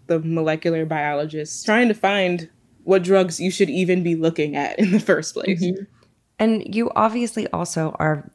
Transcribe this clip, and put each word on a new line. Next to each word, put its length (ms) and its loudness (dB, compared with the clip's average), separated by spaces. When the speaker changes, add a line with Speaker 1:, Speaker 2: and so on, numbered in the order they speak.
Speaker 1:
the 120 0
molecular 680 -2
biologists 800 -4
trying 260 4
to 40 2
find 560 0
what 180 4
drugs 360 2
you 120 0
should 180 2
even 320 0
be 140 0
looking 400 0
at 240 -4
in 120 4
the 80 4
first 340 0
place. 280 -2
Speaker 2:
Mm-hmm. 220 -2
And 340 0
you 220 0
obviously 540 0
also 500 -4
are 360 -2